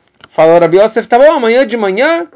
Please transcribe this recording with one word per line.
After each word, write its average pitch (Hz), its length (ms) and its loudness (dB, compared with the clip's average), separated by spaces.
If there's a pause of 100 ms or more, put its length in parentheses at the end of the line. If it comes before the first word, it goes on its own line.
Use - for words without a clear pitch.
(300)
falou 165 280 2
Rabi 170 200 2
Yosef, 220 280 -2
"tá 240 120 0
bom, 294 140 4
amanhã 254 340 -2
de 220 100 -8
manhã 254 600 -4